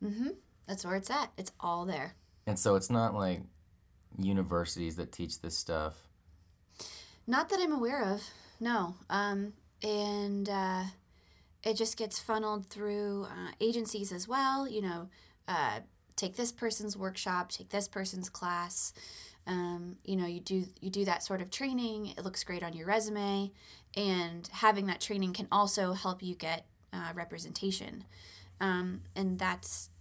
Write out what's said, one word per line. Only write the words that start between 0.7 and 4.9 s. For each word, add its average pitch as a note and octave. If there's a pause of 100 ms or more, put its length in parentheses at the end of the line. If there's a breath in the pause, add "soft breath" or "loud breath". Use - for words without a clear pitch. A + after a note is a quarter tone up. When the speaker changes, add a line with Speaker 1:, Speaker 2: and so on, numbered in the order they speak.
Speaker 1:
where F3+
it's F#3+
at. C4
It's F#3
all F3
there. D#3+ (320)
Speaker 2:
And G#2
so G2+
it's F#2+
not, A2+
like, F#2 (760)
universities E2+